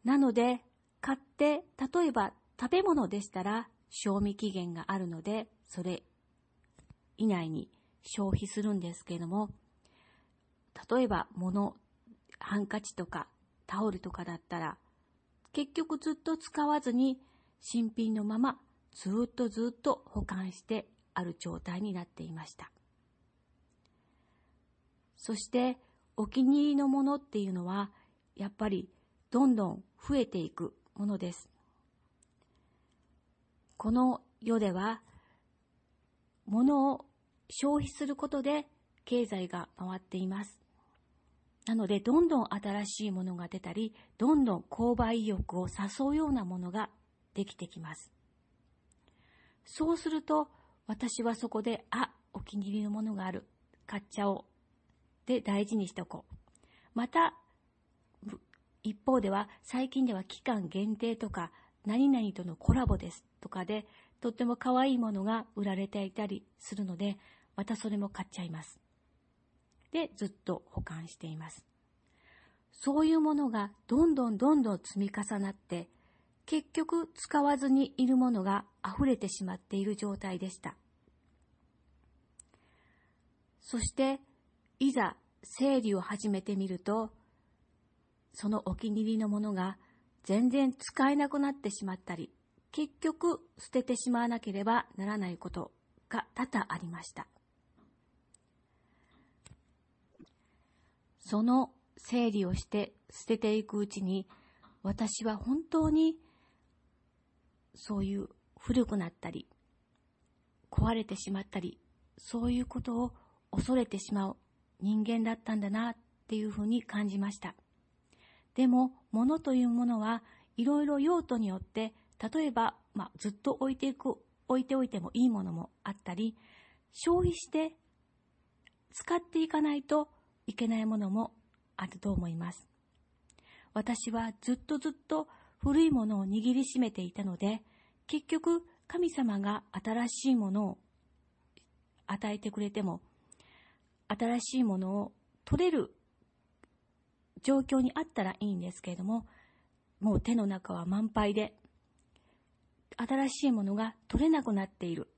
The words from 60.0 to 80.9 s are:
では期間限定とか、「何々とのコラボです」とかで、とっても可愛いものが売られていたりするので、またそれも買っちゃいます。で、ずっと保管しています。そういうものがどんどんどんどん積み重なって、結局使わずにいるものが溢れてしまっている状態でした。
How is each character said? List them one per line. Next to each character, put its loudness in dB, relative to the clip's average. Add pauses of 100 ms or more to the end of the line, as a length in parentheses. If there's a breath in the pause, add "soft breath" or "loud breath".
で 0
は -4
期 -16
間 -2
限 -2
定 -2
と -6
か、 -6 (360 soft breath)
「何 4
々 4
と -8
の -8
コ 4
ラ 4
ボ 2
で -8
す」 -18 (160)
と -14
か -6
で、 -4 (340 soft breath)
と -2
っ -12
て -2
も 0
可 2
愛 4
い 2
も 0
の -2
が 0
売 -2
ら 0
れ -2
て -4
い -6
た -4
り -6 (120)
す -12
る -4
の -4
で、 -2 (380 soft breath)
ま -4
た -2
そ -6
れ 0
も -2
買 -8
っ -10
ち -10
ゃ -4
い -6
ま -8
す。 -20 (1120)
で、 -2
ず -4
っ -4
と -6
保 -6
管 -10
し -20
て -12
い -8
ま -12
す。 -20 (1080 soft breath)
そ 2
う 6
い 6
う 6
も 4
の 2
が -2 (140)
ど 6
ん 6
ど 2
ん 0
ど 6
ん 6
ど 2
ん -2
積 -6
み 0
重 -4
な -2
っ -12
て、 -8 (580 soft breath)
結 -2
局 -2
使 0
わ 4
ず 0
に 4
い 4
る 6
も 6
の 2
が 0 (200)
溢 0
れ 4
て -6
し -6
ま -4
っ -10
て -8
い 0
る -2
状 -4
態 -6
で -6
し -18
た。 -12 (2750 soft breath)